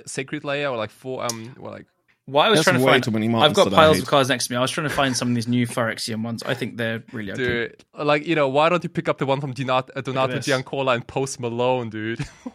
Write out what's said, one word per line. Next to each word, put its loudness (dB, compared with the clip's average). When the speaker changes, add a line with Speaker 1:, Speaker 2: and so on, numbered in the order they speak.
Speaker 1:
Sacred -8
Layer -4
or, -4
like, -4
four, -10
um, -8
or, -14
like, -16
Speaker 2:
What 2
I 4
was 6
Speaker 3:
There's 4
Speaker 2:
trying 4
to 4
Speaker 3:
way 6
Speaker 2:
find, 6
Speaker 3:
too -2
many 0
Speaker 2:
I've 2
Speaker 3:
mountains 4
Speaker 2:
got 6
Speaker 3:
that 0
I 2
Speaker 2:
piles 8
Speaker 3:
hate. -2
Speaker 2:
of -10
cars 4
next -2
to -6
me. -2
I 0
was 0
trying -4
to -4
find 2
some -2
of 2
these -2
new 2
Phyrexian -4
ones. -8
I -4
think -6
they're -4
really -8
okay. -6
Speaker 1:
Dude, -4
like, 2
you 0
know, 2
why 4
don't 0
you -6
pick -4
up -2
the -4
one 2
from -6
Donat-, -6
uh, -2
Speaker 2:
Look -10
at -6
Speaker 1:
Donato -2
Speaker 2:
this. -6
Speaker 1:
Giancola 0
and -2
Post -4
Malone, 0
dude? -6